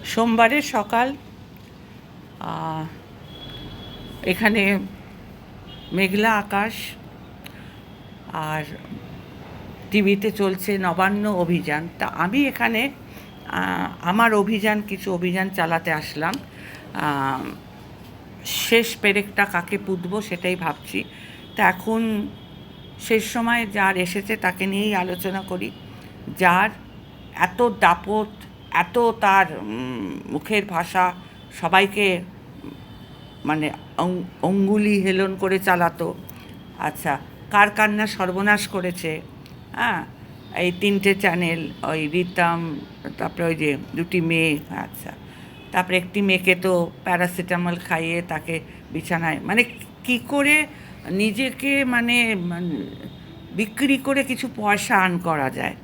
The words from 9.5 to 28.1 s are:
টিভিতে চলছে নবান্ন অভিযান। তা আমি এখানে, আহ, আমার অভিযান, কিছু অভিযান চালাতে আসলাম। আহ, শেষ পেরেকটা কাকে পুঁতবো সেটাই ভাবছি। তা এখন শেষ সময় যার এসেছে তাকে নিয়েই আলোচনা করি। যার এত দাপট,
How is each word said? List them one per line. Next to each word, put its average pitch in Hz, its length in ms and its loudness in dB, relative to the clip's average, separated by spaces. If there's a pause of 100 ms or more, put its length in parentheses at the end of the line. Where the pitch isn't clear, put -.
টিভিতে 202 400 4
চলছে 196 460 0
নবান্ন 190 560 2
অভিযান। 170 540 0 (120)
তা - 60 0
আমি 233 420 2
এখানে, 233 420 0 (580)
আহ, 90 440 -2 (100)
আমার 214 320 6
অভিযান, 214 480 2
কিছু 196 320 -4
অভিযান 185 360 0
চালাতে 170 440 0
আসলাম। 156 400 -2 (600)
আহ, 139 500 0 (1000)
শেষ - 500 2
পেরেকটা 202 500 2
কাকে 180 320 -2
পুঁতবো 190 440 -4
সেটাই 180 340 -2
ভাবছি। - 480 -4 (520)
তা 190 140 6
এখন 220 580 0 (720)
শেষ 220 240 2
সময় 233 500 0
যার 190 240 4
এসেছে 196 400 -2
তাকে 185 280 0
নিয়েই 202 300 2
আলোচনা 185 460 -2
করি। 190 300 -6 (680)
যার 185 320 6 (680)
এত 202 340 4 (100)
দাপট, 202 480 4 (440)